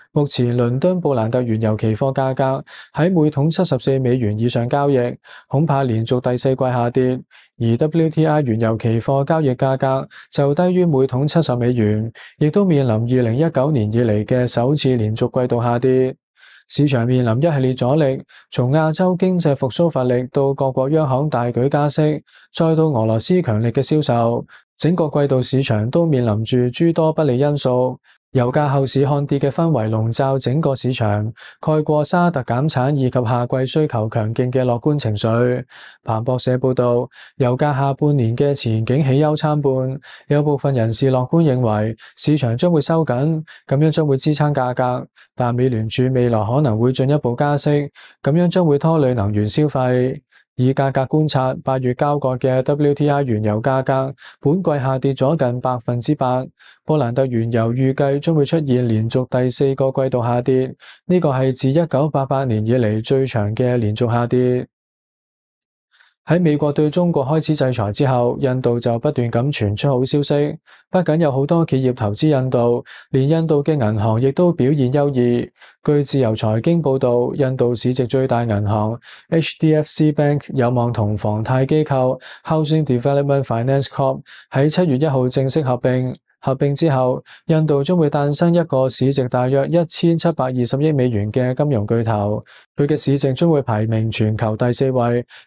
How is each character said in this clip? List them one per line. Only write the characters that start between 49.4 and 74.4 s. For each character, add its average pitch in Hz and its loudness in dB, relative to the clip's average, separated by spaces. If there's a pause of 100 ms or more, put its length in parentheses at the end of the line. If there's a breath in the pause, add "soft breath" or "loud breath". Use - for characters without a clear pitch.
消 151 0
費。 127 0 (360 soft breath)
以 127 2
價 135 0
格 135 0
觀 156 0
察， 131 0
八 135 0
月 123 -2
交 147 0
割 127 -2
嘅 131 0
W 147 0
T 147 0
I 143 0
原 113 -2
油 107 -2
價 135 0
格 135 -2 (260 loud breath)
本 160 0
季 170 0
下 135 -2
跌 135 -2
咗 131 0
近 123 -2
百 127 -2
分 120 -4
之 147 -2
八， 127 -2 (400 soft breath)
布 156 0
蘭 120 -2
特 135 2
原 117 -2
油 113 0
預 131 0
計 139 0
將 165 0
會 147 4
出 165 0
現 123 2
連 113 0
續 127 0
第 127 0
四 139 0
個 135 0
季 135 -2
度 123 0
下 120 0
跌， 131 0 (320 loud breath)
呢 180 2
個 170 2
係 131 0
自 135 0
一 160 2
九 151 0
八 139 -2
八 135 -2
年 110 -2
以 113 2
嚟 110 0
最 135 0
長 107 -2
嘅 123 0
連 107 -2
續 117 0
下 120 0
跌。 123 0 (1600 soft breath)
喺 160 2
美 151 2
國 147 0
對 151 0
中 175 0
國 156 0
開 151 0
始 156 -2
制 131 0
裁 107 -2
之 139 0
後， 123 0
印 127 -2
度 120 0
就 120 0
不 151 0
斷 123 -2
咁 131 0
傳 104 -2
出 143 -2
好 131 0
消 143 0
息， 147 -2 (320 soft breath)
不 185 0
僅 156 0
有 151 2
好 135 0
多 165 2
企 135 0
業 127 2
投 113 -2
資 127 0
印 131 2
度， 120 0 (260 loud breath)
連 135 2
印 165 0
度 147 2
嘅 160 0
銀 110 0
行 110 0
亦 135 2
都 175 2